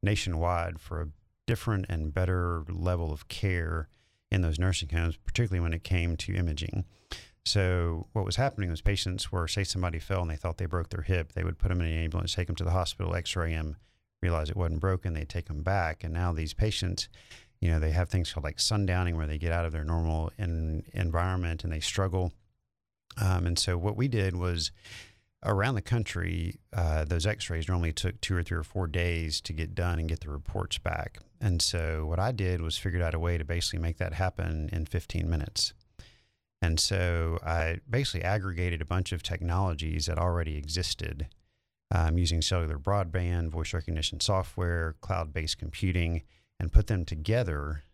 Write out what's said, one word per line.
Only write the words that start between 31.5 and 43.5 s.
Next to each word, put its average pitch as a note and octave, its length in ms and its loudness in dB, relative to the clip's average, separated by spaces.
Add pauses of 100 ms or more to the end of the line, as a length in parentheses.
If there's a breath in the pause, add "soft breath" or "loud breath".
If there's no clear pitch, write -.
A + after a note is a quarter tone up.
so D#2+ 440 0
what E2 120 0
I G#2+ 140 2
did F#2 280 0
was D#2+ 160 -2
figured F2+ 260 0
out E2 120 2
a D#2+ 60 0
way E2+ 180 2
to D#2 60 -2
basically E2+ 340 -2
make E2 200 0
that E2 160 -2
happen E2 580 0
in E2 140 0
fifteen E2 440 -2
minutes. - 420 0 (880 loud breath)
And E2 180 4
so E2+ 640 2
I E2 440 2
basically B2 360 0
aggregated F2+ 560 0
a D#2 60 -4
bunch F2+ 260 0
of E2+ 100 -4
technologies E2+ 840 0
that E2 120 0
already E2+ 380 0
existed, D2 720 -4 (600)
um, E2 260 4
using E2+ 240 4
cellular D#2+ 380 0
broadband, F2 720 0